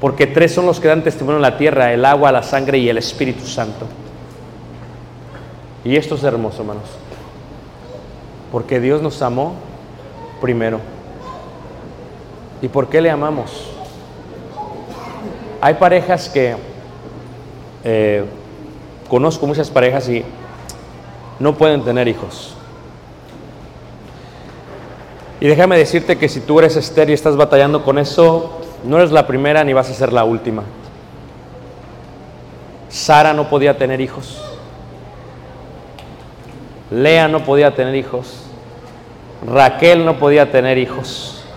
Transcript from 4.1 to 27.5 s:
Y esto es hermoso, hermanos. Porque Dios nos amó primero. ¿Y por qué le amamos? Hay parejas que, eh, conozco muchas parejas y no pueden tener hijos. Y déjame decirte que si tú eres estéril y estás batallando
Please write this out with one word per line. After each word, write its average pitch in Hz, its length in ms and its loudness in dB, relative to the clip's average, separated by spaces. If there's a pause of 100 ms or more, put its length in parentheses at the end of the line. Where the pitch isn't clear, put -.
Y 123 120 2
esto 151 180 0
es 131 100 -6
hermoso, 117 380 -2
hermanos. 104 260 -10 (1600)
Porque 123 300 -2
Dios 139 220 0
nos 147 180 -6
amó 135 340 -4 (880)
primero. 113 400 -2 (1800)
¿Y 131 60 -6
por 127 200 -2
qué 156 140 2
le 165 80 2
amamos? 147 400 -4 (2000)
Hay 151 140 4
parejas 175 540 2
que, 123 280 0 (1300)
eh, 107 400 2 (840)
conozco 147 380 2
muchas 147 240 -2
parejas 131 400 2
y 117 120 -2 (1160)
no 147 160 2
pueden 151 280 4
tener 120 240 0
hijos. - 480 -6 (2750)
Y 139 60 0
déjame 170 320 6
decirte 165 400 2
que 147 100 0
si 135 120 -6
tú 147 180 2
eres 160 180 6
estéril 151 360 2
y - 20 4
estás 143 220 2
batallando 143 460 4